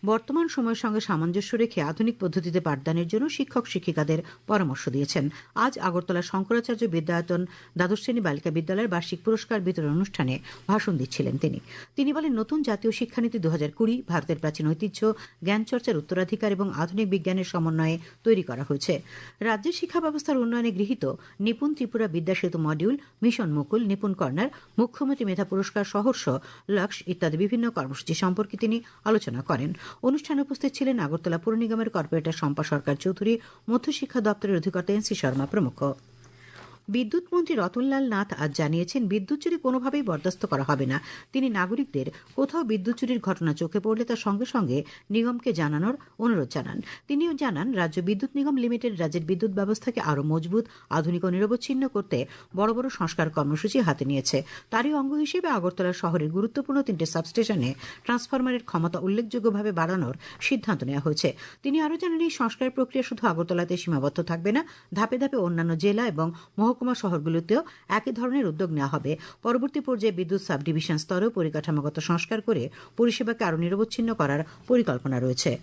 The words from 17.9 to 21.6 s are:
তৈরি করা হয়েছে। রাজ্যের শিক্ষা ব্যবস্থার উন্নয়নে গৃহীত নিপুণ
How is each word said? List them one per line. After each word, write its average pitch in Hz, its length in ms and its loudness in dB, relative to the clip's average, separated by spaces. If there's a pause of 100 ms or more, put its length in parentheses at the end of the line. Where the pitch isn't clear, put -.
তৈরি 214 260 4
করা 127 200 -4
হয়েছে। 143 240 0 (540)
রাজ্যের 220 320 0
শিক্ষা 349 260 -2
ব্যবস্থার 294 380 0
উন্নয়নে 233 340 0
গৃহীত 208 260 0 (420)
নিপুণ 233 300 0